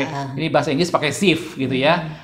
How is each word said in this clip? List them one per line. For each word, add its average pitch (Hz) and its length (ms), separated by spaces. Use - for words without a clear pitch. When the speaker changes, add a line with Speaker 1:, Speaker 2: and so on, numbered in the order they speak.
Speaker 1:
Ah. 139 260
Speaker 2:
Ini 151 140
bahasa 147 220
Inggris 139 240
pakai 143 160
Zif 160 480
gitu 131 160
ya. 143 240
Speaker 1:
Hmm. 160 160